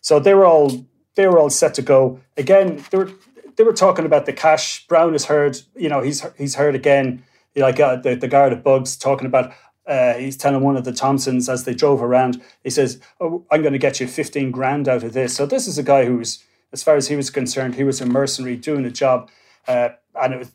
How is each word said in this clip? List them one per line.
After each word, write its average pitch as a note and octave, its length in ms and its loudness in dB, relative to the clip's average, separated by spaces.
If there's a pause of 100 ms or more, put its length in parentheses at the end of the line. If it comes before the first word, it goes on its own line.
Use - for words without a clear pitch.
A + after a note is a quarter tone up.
So D3+ 180 2
they G3 160 4
were G3 100 6
all, C#3+ 400 4 (300)
they G3 140 2
were F3 100 6
all D3 120 4
set - 240 0
to C#3 80 -4
go. C3 380 2 (160)
Again, E3+ 540 2
they F#3+ 80 -2
were, F#3+ 120 -4 (460)
they A3 80 6
were A3+ 80 4
talking F3+ 320 2
about D3 220 2
the C#3 60 -6
cash. - 540 0
Brown E3 280 2
is C#3+ 100 -2
heard, D3 360 0 (160)
you E3 120 -4
know, C#3 140 -2
he's, D3 240 -6 (100)
he's C#3 200 -8
heard C#3+ 180 0
again, C3+ 500 0 (320)
like, C3 220 2
uh, C3 180 2
the, B2 200 -2
the B2+ 120 -6
guard C#3 240 4
at B2+ 120 -6
Bugs C3+ 320 2
talking C3+ 300 -2
about, B2+ 260 0 (340)
uh, B2+ 280 0
he's C3 220 -8
telling C#3 260 0
one C#3 140 0
of B2 80 -6
the B2 80 -8
Thompsons C3 560 -2
as B2+ 160 -6
they B2 100 -6
drove C#3 280 2
around, B2 400 0 (200)
he C3+ 80 -8
says, C3 300 -2 (200)
"Oh, E3+ 300 -6
I'm D#3 120 2
gonna C#3 140 0
get C3+ 240 -2
you B2 80 -6
fifteen C#3 420 -6
grand C3+ 380 -4
out B2 160 -2
of A2+ 80 -10
this." C3 240 -4
So C#3+ 80 -2
this B3+ 240 -4
is D3 80 -8
a D3 60 -6
guy C3+ 240 4
who B2 100 -2
was A#2+ 260 -8 (320)
as - 80 -14
far D#3 140 4
as C#3 120 -2
he D3 80 -4
was C#3 140 -6
concerned, B2+ 440 -6
he C#3 100 -4
was C3+ 180 -2
a B2+ 40 -6
mercenary B2+ 500 -4
doing C#3 280 -6
a A#2+ 60 -8
job. B2+ 400 -2 (360)
Uh, B2 220 -2 (340)
and C3 120 -4
it B2+ 60 -12
was A#2+ 140 -18